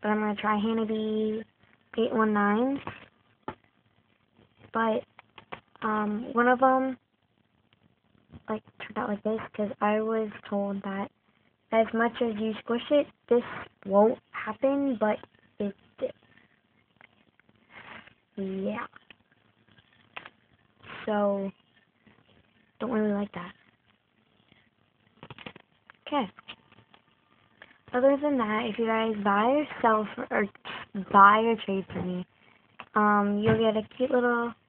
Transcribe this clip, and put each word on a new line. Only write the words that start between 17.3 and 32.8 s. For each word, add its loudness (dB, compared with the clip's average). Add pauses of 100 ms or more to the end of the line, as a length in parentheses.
Yeah. -6 (2250)
So, 0 (1300)
don't -4
really 0
like -4
that. -14 (2500)
Okay. -2 (1600)
Other 4
than 0
that, 0
if -6
you 0
guys 0
buy 4
or 2 (140)
sell 2
for, -10
or 0 (680)
buy 10
or 2 (100)
trade -4
for -6
me, -6 (680)